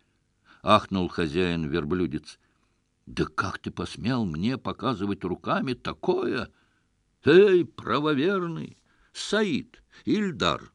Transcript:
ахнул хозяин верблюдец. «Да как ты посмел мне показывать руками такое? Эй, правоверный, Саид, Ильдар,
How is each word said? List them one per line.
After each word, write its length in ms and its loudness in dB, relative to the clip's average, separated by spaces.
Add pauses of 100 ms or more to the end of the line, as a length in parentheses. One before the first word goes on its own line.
(640)
ахнул 460 4
хозяин 580 0
верблюдец. 720 -2 (640)
«Да 200 -4
как 340 -8
ты 120 -8
посмел 540 -4
мне 320 -2
показывать 640 -4
руками 500 -4
такое? 760 -4 (760)
Эй, 400 8
правоверный, 1120 -2 (340)
Саид, 720 -4 (220)
Ильдар, 680 0